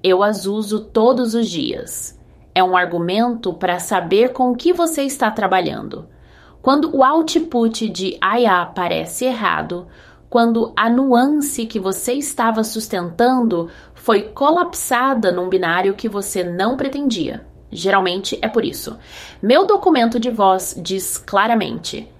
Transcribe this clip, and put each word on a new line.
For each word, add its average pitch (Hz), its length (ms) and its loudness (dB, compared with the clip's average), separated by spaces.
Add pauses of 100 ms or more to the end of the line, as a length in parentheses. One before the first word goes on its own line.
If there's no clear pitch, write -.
Eu 185 200 4
as 202 240 0
uso 214 340 -2
todos 226 540 2
os 226 140 0
dias. - 680 -8 (380)
É 185 100 4
um 185 100 2
argumento 180 760 0
pra 175 260 -2
saber 190 540 2
com 254 180 2
o 240 60 0
que 339 160 2
você 330 300 0
está 262 280 0
trabalhando. 185 800 -2 (540)
Quando 294 340 2
o 269 80 6
output 254 840 0
de 180 320 -6
I 226 240 2
A 180 180 2
parece 170 600 -4
errado, 175 640 -4 (420)
quando 233 460 2
a 220 120 2
nuance 262 760 2
que 220 120 -6
você 190 360 -4
estava 226 500 0
sustentando 214 1040 0 (260)
foi 208 280 0
colapsada 269 1080 0
num 180 160 -2
binário 185 460 0
que 220 140 -6
você 196 340 -4
não 185 340 -2
pretendia. 269 680 -4 (240)
Geralmente 185 680 0
é 143 80 -2
por - 160 0
isso. - 320 -8 (460)
Meu 285 240 4
documento 277 520 4
de 240 120 -2
voz 190 480 2
diz 185 400 -6
claramente - 880 -2 (120)